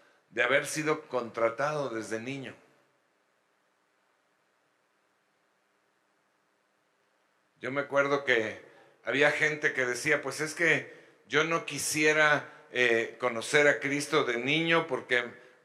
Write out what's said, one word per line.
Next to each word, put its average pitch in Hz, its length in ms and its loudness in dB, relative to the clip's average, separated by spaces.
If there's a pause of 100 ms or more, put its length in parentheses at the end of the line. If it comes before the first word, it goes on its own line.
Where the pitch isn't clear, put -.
(300)
de 120 140 -2
haber 139 220 2
sido 151 420 -4
contratado 123 840 -2
desde 110 300 -6
niño. 123 360 -10 (4000)
Yo 123 120 -8
me 143 100 -2
acuerdo 139 420 2
que 110 380 0 (420)
había 139 280 2
gente 151 420 0
que 131 120 -2
decía, 143 360 0
"Pues 131 180 -8
es 151 140 -6
que 156 400 0 (340)
yo 147 160 2
no 165 220 -2
quisiera, 151 840 2 (220)
eh, 117 480 2
conocer 123 480 2
a 139 120 2
Cristo 139 440 -2
de 120 140 -2
niño 160 500 0
porque, 123 380 -2 (400)